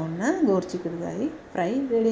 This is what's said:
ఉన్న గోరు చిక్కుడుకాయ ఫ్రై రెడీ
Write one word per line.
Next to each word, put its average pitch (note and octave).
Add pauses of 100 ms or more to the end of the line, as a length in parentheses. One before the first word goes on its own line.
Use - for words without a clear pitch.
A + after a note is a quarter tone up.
ఉన్న E3+ (260)
గోరు F#3
చిక్కుడుకాయ E3+ (260)
ఫ్రై F3+ (240)
రెడీ A3+